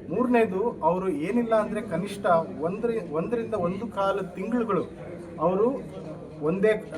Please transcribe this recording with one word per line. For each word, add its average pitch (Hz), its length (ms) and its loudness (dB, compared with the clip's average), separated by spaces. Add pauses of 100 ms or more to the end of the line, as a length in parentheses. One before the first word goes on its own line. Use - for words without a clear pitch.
(160)
ಮೂರನೇದು 226 680 2
ಅವರು 185 260 2
ಏನಿಲ್ಲ 220 460 0
ಅಂದರೆ 208 260 0
ಕನಿಷ್ಠ - 440 -4 (340)
ಒಂದರಿ-, 202 520 -2
ಒಂದರಿಂದ 220 420 -2
ಒಂದು 196 340 -2
ಕಾಲು 196 480 -2
ತಿಂಗಳುಗಳು 196 480 0 (560)
ಅವರು 202 420 2 (600)
ಒಂದೇ 196 560 2